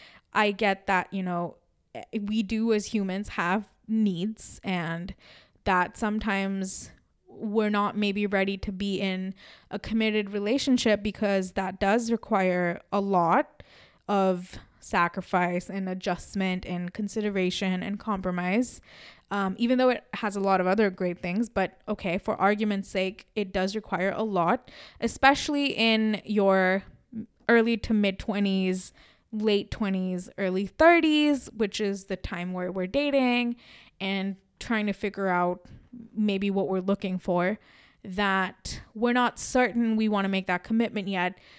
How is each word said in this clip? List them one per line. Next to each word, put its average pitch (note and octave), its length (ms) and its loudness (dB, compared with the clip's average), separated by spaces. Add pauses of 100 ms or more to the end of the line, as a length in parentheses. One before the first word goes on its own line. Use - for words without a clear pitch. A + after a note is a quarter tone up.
(340)
I G#3 180 2
get G3 360 -2
that, F3+ 240 0
you F#3+ 120 -4
know, F3 340 -4 (360)
eh, - 100 -14 (180)
we G#3 220 -2
do A3 300 0
as G#3 140 0
humans G3 420 -4
have F#3+ 400 0 (180)
needs G#3+ 760 0
and F3 500 -4 (520)
that F#3 320 2
sometimes G3 960 -2 (360)
we're G#3+ 420 -2
not G#3 280 0
maybe G#3 280 0
ready G3 320 0
to G3+ 140 -6
be G3 280 -2
in F#3+ 340 -4 (360)
a - 80 -6
committed G#3+ 540 -2
relationship G#3+ 720 2
because G3 500 0
that F#3+ 260 -4
does A3+ 320 2
require F#3 680 0 (100)
a G3+ 80 0
lot G3 640 2 (440)
of F#3+ 500 0 (220)
sacrifice F3+ 920 0
and F#3+ 200 -6
adjustment F#3 760 -4
and F3 280 -6
consideration G3 880 -2
and G3+ 160 -6
compromise. F#3+ 840 -2 (480)
Um, G3 280 -2
even A#3+ 200 2
though B3+ 120 4
it - 240 0
has G#3 240 -4
a - 20 -2
lot F#3+ 220 4
of F3+ 60 0
other G3+ 220 4
great F3+ 300 -4
things, G3 300 -2
but F#3+ 380 -2
okay, G3+ 300 -2
for - 180 -2
argument's G#3 520 2
sake, F#3+ 480 -4
it G3+ 160 -4
does F#3+ 240 0
require G3 400 -2
a A3 80 -2
lot, G3 480 0 (300)
especially C#4 760 2
in A3 460 2
your F#3+ 600 2 (680)
early A#3 280 6
to A3+ 160 -4
mid G3+ 260 2
twenties, F#3+ 760 0 (400)
late G#3 360 0
twenties, F#3 680 -2
early F#3+ 280 -2
thirties, D4+ 920 4
which G#3 240 -2
is G3 240 -2
the F#3+ 100 -6
time F3+ 380 -6
where F3+ 180 -4
we're F#3 160 -2
dating B3 720 2 (420)
and G3 380 -4 (220)
trying G#3+ 280 -2
to G3+ 60 0
figure G3 340 -4
out F3+ 380 2 (500)
maybe G3+ 340 0
what F#3+ 200 0
we're F#3+ 100 0
looking F#3 400 -2
for, F3+ 400 0 (460)
that F#3+ 760 -2 (140)
we're A#3+ 180 0
not B3 260 0
certain A#3 600 0
we A3 100 2
wanna G3 220 0
make F#3+ 180 -2
that F3+ 160 -2
commitment G#3+ 460 -2
yet, F#3 280 -2 (220)